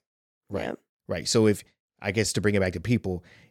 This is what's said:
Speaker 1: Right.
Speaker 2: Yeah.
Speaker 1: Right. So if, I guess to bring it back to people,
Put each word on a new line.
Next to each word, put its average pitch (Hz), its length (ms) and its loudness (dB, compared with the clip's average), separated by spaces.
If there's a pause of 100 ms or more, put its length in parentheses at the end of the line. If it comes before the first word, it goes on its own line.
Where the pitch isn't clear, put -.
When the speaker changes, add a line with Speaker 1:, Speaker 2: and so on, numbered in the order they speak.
(500)
Speaker 1:
Right. 98 200 -4
Speaker 2:
Yeah. - 40 -8 (340)
Speaker 1:
Right. 87 200 -6
So 113 180 4
if, 104 180 2 (380)
I 101 100 -2
guess 104 220 0
to - 80 0
bring 104 140 2
it 98 60 2
back 92 120 0
to 90 80 -8
people, 95 420 -2 (280)